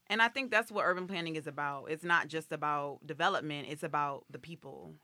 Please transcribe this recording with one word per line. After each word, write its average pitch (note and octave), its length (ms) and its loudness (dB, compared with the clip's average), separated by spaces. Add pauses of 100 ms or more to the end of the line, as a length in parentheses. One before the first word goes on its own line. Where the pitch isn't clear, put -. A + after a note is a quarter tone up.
and G#3+ 140 2
I A#3 80 8
think C4 220 -4
that's A3 200 4
what G#3 140 2
urban F3+ 220 2
planning E3 280 -2
is D3+ 120 -4
about. C#3+ 420 -4
It's D#3+ 140 -4
not E3+ 240 4
just D#3 240 -4
about D3 540 -2
development. D3+ 640 0
It's D3+ 140 -6
about C#3+ 460 0
the C#3 100 -12
people, D#3 540 -14 (100)